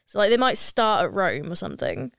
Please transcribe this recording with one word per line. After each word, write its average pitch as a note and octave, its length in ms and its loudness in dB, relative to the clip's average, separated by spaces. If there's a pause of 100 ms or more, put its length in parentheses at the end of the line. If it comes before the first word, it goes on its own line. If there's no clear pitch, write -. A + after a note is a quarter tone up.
So, - 120 -6
like, G#3 120 4
they A#3+ 60 4
might B3+ 200 2
start A3 480 2
at A#2 80 -4
Rome D3+ 380 -2
or F3+ 40 -6
something. B2+ 640 -6